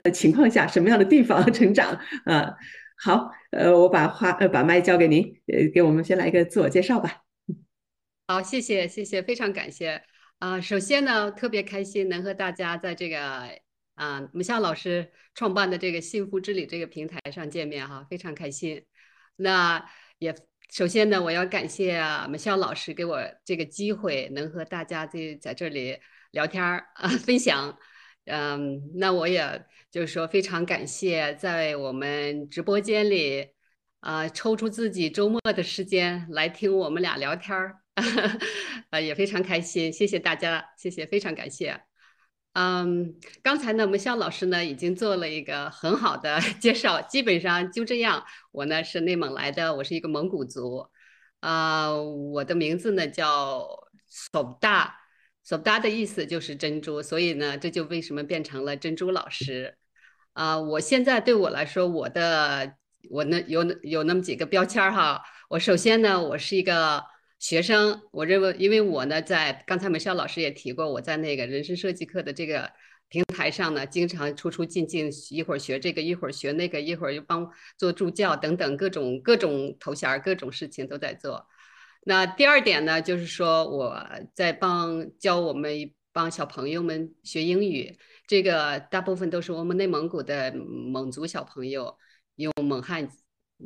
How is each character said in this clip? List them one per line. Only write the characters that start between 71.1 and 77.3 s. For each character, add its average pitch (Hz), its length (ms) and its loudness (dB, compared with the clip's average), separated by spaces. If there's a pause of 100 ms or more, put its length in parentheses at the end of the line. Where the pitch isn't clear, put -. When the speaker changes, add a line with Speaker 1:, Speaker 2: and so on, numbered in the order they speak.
Speaker 2:
那 156 180 -2
个 123 100 -4
人 135 160 -4
生 175 140 -6
设 185 160 -2
计 175 140 -8
课 180 180 -6
的 147 80 -8
这 151 160 -8
个 143 240 -4 (380)
平 165 160 -2
台 160 260 -2
上 165 220 -2
呢， 139 120 -4
经 170 220 0
常 147 280 -4
出 170 140 -6
出 175 140 -4
进 165 240 -2
进， 151 240 -4 (180)
一 160 140 -4
会 160 100 -4
儿 139 40 -2
学 135 200 -4
这 160 140 -4
个， 160 100 -6
一 170 140 -2
会 170 120 -6
儿 147 40 -6
学 143 220 -6
那 175 160 -2
个， 165 100 -6
一 160 160 -4
会 160 100 -6
儿 139 60 -2
又 147 100 -6
帮 170 300 -4 (260)